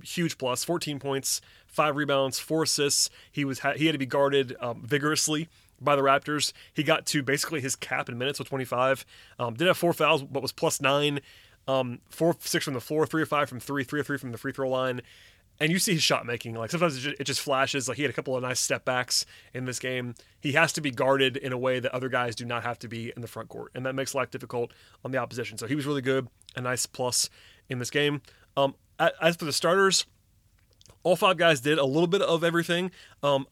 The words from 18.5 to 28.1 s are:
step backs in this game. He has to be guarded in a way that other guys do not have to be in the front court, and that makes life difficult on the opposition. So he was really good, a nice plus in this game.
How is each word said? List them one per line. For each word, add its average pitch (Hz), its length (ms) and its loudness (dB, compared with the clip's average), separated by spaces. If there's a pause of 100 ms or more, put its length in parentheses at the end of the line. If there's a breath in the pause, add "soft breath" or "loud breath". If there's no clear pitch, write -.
step - 260 -2
backs - 400 0 (300 loud breath)
in 127 100 -6
this 127 140 -6
game. 127 340 -4 (260 soft breath)
He 147 120 -2
has 156 220 4
to 165 80 -4
be 143 100 -2
guarded 131 440 4
in 131 160 -6
a 127 60 -2
way 127 220 0
that 127 160 -2
other 127 140 -4
guys 123 260 0
do 123 100 -10
not 117 160 -4
have 117 160 -6
to 120 100 -12
be 113 280 -8
in 120 80 -10
the 113 40 -10
front 113 220 -12
court, 117 240 -12
and 123 100 -8
that 131 120 -2
makes 135 180 -4
life 127 160 -2
difficult 120 420 -6 (320 loud breath)
on 127 60 -8
the 131 80 -2
opposition. 117 400 -4
So 120 80 -8
he 117 80 -4
was 143 140 -2
really 143 160 -2
good, 131 240 0 (280)
a 127 60 -8
nice 123 240 -2
plus - 460 -2 (380 loud breath)
in 127 100 -4
this 120 100 -6
game. 147 320 0 (340 soft breath)